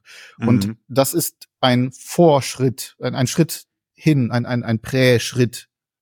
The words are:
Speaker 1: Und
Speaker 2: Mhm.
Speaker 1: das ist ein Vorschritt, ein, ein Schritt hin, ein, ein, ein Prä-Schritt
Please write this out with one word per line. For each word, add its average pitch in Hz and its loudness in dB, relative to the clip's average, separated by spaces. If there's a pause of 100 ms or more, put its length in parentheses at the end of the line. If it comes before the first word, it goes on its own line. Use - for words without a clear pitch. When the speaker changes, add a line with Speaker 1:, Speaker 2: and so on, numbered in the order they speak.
(440)
Speaker 1:
Und 104 2
Speaker 2:
Mhm. 113 -8 (120)
Speaker 1:
das 131 0
ist - -6 (140)
ein 127 2
Vorschritt, - 0
ein, 123 -6
ein 127 0
Schritt - -2 (300)
hin, 135 0
ein, 120 -2
ein, 120 -4
ein 113 -2
Prä-Schritt 123 0 (320)